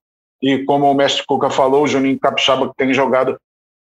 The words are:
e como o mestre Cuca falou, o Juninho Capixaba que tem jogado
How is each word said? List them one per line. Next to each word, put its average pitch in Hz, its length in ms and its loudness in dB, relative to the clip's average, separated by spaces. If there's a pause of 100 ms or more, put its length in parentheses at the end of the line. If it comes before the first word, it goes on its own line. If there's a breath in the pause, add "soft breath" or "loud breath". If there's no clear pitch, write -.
(440)
e 135 160 2
como 143 320 0
o - 20 4
mestre 139 340 0
Cuca 135 220 0
falou, 139 360 2
o - 20 0
Juninho 135 320 -2
Capixaba 135 480 0
que - 100 -14
tem 135 160 0
jogado 127 420 0 (460)